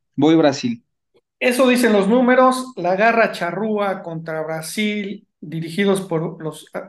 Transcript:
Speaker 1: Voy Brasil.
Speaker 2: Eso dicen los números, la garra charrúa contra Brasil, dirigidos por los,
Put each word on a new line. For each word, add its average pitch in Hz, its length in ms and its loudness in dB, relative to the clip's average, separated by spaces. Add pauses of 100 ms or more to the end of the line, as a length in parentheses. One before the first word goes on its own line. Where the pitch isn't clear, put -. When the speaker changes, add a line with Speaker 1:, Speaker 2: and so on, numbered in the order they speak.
(160)
Speaker 1:
Voy 151 180 4
Brasil. 135 500 0 (540)
Speaker 2:
Eso 247 280 2
dicen 240 280 4
los 190 140 2
números, 254 680 2
la 180 200 -2
garra 226 360 2
charrúa 196 680 -4
contra 165 400 -8
Brasil, 208 840 -6 (140)
dirigidos 170 600 -2
por 165 400 -6
los, 151 240 -12 (220)